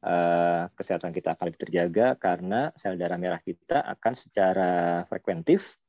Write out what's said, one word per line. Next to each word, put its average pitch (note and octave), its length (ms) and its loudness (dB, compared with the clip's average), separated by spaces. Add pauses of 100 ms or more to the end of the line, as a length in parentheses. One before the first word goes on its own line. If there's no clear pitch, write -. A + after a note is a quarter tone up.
eh, F2 720 2
kesehatan F2 400 -4
kita E2+ 240 -2
akan - 160 -6
lebih - 160 -10
terjaga F2 480 2
karena F#2+ 560 -2
sel F#2 240 -6
darah F3 240 -4
merah F3 160 -2
kita - 480 -4
akan - 320 -2
secara F2+ 880 0
frekuentif - 720 0 (120)